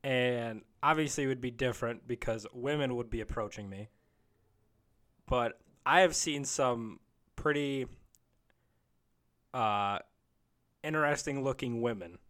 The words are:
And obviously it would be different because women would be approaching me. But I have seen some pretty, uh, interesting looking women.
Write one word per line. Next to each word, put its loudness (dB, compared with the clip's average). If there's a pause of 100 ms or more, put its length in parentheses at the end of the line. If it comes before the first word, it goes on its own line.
And 0 (220)
obviously 2
it 2
would 0
be -4
different -2
because -4
women -2
would -4
be -2
approaching -6
me. -12 (1400)
But 0 (260)
I 8
have 6
seen -2
some -2 (340)
pretty, 0 (1700)
uh, 2 (840)
interesting 0
looking -2
women. -4 (120)